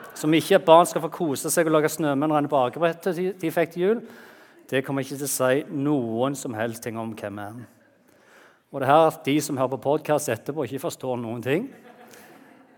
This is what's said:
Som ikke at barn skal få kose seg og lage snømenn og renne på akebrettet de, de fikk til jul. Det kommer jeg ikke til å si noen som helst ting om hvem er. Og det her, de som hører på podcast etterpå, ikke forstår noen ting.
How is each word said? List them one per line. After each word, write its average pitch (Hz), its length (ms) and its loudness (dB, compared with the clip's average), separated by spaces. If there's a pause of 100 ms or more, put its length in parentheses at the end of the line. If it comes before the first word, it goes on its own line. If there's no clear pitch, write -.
(140)
Som 156 240 2
ikke 175 240 4
at - 80 2
barn 165 160 10
skal 165 160 -4
få 160 80 -6
kose 151 400 -4
seg 165 160 2
og 156 140 4
lage 151 100 2
snømenn 147 400 0
og 151 80 2
renne 143 100 0
på 143 140 2
akebrettet 165 560 -2
de, 185 160 -4
de 165 180 -6
fikk 165 220 0
til 175 80 -4
jul. 220 260 0 (600)
Det 131 160 0
kommer 139 160 -4
jeg 135 140 -6
ikke 139 80 -8
til 143 80 -6
å - 20 -4
si 131 280 2 (200)
noen 135 560 0
som 131 220 -10
helst 113 260 -4
ting 113 160 -8
om 113 160 -8
hvem 104 240 -10
er. 104 200 -12 (1080)
Og 139 160 -8
det 123 60 0
her, 156 240 6 (100)
de 139 160 0
som 147 160 -4
hører 127 220 0
på - 80 -10
podcast 151 420 0
etterpå, 139 400 -4
ikke 131 160 -8
forstår 131 380 -6
noen 117 180 -6
ting. 156 300 -2 (1080)